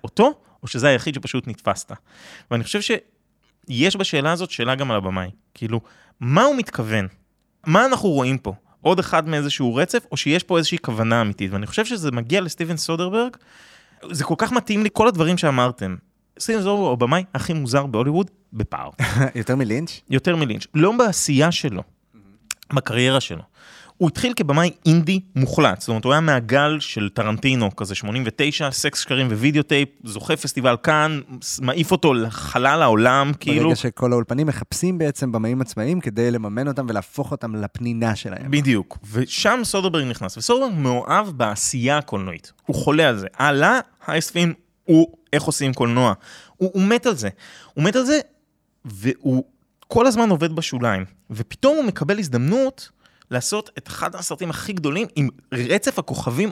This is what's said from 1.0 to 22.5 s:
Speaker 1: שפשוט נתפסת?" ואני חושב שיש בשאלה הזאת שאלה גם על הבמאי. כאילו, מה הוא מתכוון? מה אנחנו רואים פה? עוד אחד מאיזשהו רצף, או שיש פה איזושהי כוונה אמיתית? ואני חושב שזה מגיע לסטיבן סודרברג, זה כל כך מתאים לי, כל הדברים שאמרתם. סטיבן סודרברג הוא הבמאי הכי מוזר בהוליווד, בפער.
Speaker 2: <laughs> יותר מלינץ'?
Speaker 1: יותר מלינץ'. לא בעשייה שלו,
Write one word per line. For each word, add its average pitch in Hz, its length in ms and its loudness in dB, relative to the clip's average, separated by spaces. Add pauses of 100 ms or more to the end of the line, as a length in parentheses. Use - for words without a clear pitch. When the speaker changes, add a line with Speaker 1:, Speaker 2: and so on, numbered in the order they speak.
Speaker 1:
שפשוט 127 340 -6
נתפסת?" - 440 -6 (580)
ואני 117 140 -2
חושב - 160 -4
שיש - 1160 -4
בשאלה 160 360 0
הזאת 175 180 -4
שאלה 120 240 -2
גם 135 160 -4
על 110 60 0
הבמאי. 95 340 -4 (240)
כאילו, 113 260 -4 (400)
מה 139 220 4
הוא 285 140 4
מתכוון? 110 500 -2 (600)
מה 180 200 6
אנחנו 240 220 0
רואים 135 300 2
פה? 101 140 -8 (280)
עוד 170 180 4
אחד 160 300 0
מאיזשהו 143 460 -2
רצף, 180 380 0
או 147 40 -6
שיש 156 260 0
פה 175 160 0
איזושהי 165 200 -2
כוונה 113 420 0
אמיתית? 101 320 -2
ואני 101 140 -4
חושב 214 180 -2
שזה 208 260 -4
מגיע 120 300 -2
לסטיבן 170 360 -4
סודרברג, 185 600 -4 (760)
זה 143 140 -4
כל 165 140 -2
כך 226 140 -2
מתאים 214 300 0
לי, 214 100 2
כל 214 160 2
הדברים 175 300 2
שאמרתם. 123 580 0 (420)
סטיבן 226 220 -2
סודרברג 202 240 0
הוא 143 80 2
הבמאי 123 320 2 (100)
הכי 131 180 -4
מוזר 139 340 0
בהוליווד, 143 440 0 (220)
בפער. 76 380 -6 (240)
Speaker 2:
<laughs> 127 200 2
יותר 123 220 -2
מלינץ'? 135 440 -2 (100)
Speaker 1:
יותר 147 260 2
מלינץ'. 123 380 -2
לא 165 240 6
בעשייה 170 540 4
שלו, 113 300 -4 (920)